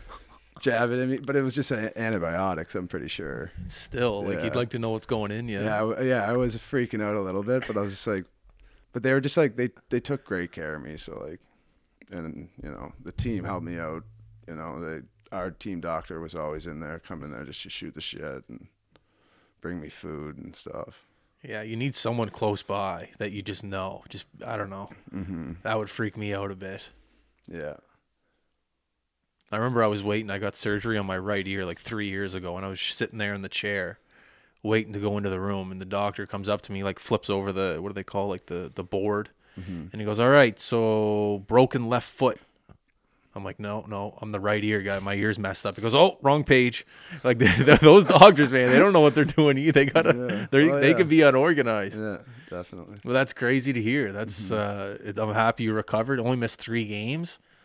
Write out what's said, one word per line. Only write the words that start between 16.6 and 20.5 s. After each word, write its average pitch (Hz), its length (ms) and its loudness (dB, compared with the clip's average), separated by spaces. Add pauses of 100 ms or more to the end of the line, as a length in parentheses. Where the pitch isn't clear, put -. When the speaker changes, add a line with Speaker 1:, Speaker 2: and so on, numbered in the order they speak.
Speaker 1:
in 78 140 -12
there, 80 200 -12
come 82 240 -14
in 73 80 -14
there 65 120 -14
just 69 200 -16
to - 60 -16
shoot 78 240 -14
the 78 80 -14
shit 69 460 -12
and - 200 -20 (920)
bring 87 200 -10
me 76 80 -16
food 76 480 -12
and - 180 -16